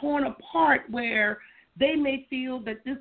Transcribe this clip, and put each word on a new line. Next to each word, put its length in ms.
torn 240
apart 680
where 480
they 180
may 340
feel 300
that 240
this 160